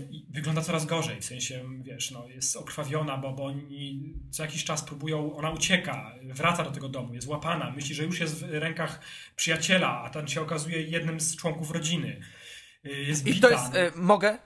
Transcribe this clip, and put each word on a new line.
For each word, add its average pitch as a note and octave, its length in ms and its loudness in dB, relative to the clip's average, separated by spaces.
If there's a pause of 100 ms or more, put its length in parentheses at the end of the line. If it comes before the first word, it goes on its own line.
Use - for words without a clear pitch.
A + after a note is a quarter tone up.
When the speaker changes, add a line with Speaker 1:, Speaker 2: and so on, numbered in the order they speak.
(120)
Speaker 1:
i D3+ 180 -12
wygląda D#3 320 0
coraz D#3+ 240 0
gorzej, D3+ 360 0
w - 40 -6
sensie, B2+ 380 -6 (180)
wiesz, C3 300 -6
no, A#2+ 160 -12
jest B2+ 280 -2
okrwawiona, D3+ 600 -2
bo, C3+ 160 -2
bo C#3 120 -4
oni C#3 680 -6 (180)
co D#3+ 120 -4
jakiś D#3 200 -2
czas D#3 200 -2
próbują, D3+ 520 -2
ona D3+ 140 -2
ucieka, C#3+ 760 0
wraca D#3 400 2
do C#3 80 -6
tego C3+ 180 -6
domu, A#2+ 240 -6
jest A#2+ 140 -8
łapana, D3+ 440 -2
myśli, C#3 240 -6
że D3+ 80 -2
już F3 160 0
jest D#3 260 -2
w E3+ 80 -6
rękach D#3 460 -2 (360)
przyjaciela, D#3+ 680 4
a A#2+ 60 -8
ten D3 180 -4
się D#3+ 140 -2
okazuje D#3+ 400 -2
jednym D#3+ 380 0
z - 160 0
członków D#3+ 360 -2
rodziny. D#3 500 -2 (640)
Y, C#3+ 40 -10
jest C#3+ 380 -2
Speaker 2:
I - 60 6
Speaker 1:
bita, G3 140 10
Speaker 2:
to A#3+ 60 10
jest, - 200 0
Speaker 1:
no. F#3 60 4
Speaker 2:
e, F3 160 6
mogę? G3 500 6